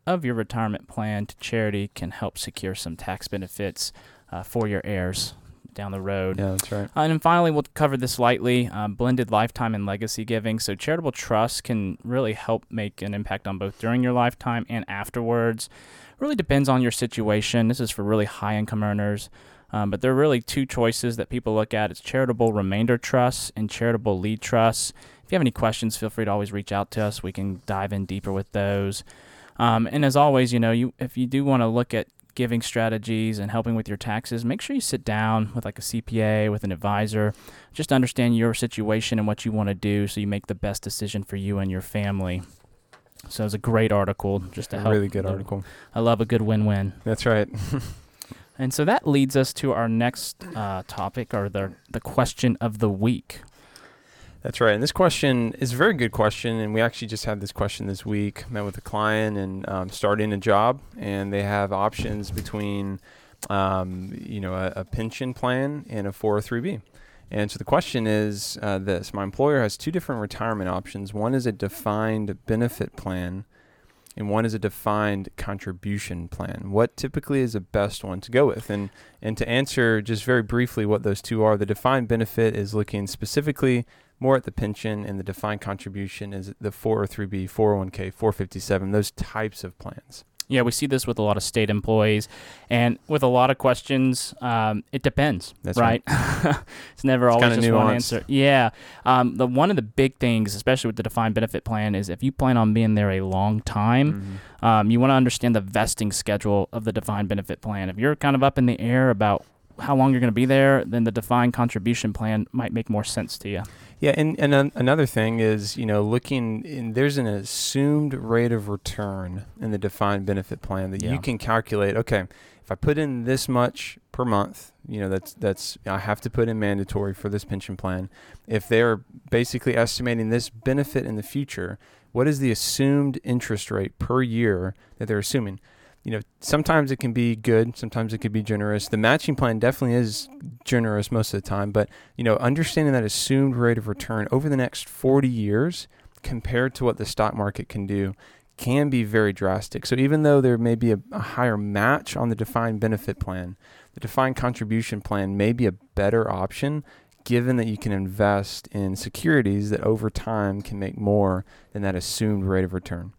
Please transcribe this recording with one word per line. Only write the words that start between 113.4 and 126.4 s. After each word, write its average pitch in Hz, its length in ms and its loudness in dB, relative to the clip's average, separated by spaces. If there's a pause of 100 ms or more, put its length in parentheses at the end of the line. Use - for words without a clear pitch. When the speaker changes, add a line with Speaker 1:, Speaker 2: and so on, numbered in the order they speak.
Speaker 1:
you. 95 140 -4 (380)
Speaker 2:
Yeah, 147 160 4
and, 156 240 0
and 143 120 4
an-, 139 220 4
another 139 320 4
thing 113 320 0
is, 107 380 2
you 117 100 -4
know, 104 160 2
looking 113 640 -2
in, 131 300 -8
there's 139 240 2
an 120 100 0
assumed 139 840 -2
rate 117 360 2
of 107 180 -2
return 98 760 -6 (160)
in 113 100 -4
the 104 80 -2
defined 101 480 -2
benefit 98 340 -4
plan 95 300 -6
that 98 140 -4
you 110 60 -2
Speaker 1:
Yeah. 131 80 0
Speaker 2:
can 113 200 -4
calculate, 110 580 0
"Okay, 113 280 0 (380)
if - 100 -8
I - 20 -4
put 147 240 0
in 135 260 -2
this 131 240 0
much - 520 -2 (100)
per - 140 -2
month, 104 480 -2 (160)
you 107 100 -6
know, 98 100 -2
that's, 95 260 -4
that's, - 520 -4
I 98 120 -2
have 104 240 -2
to 120 80 -4
put 117 180 2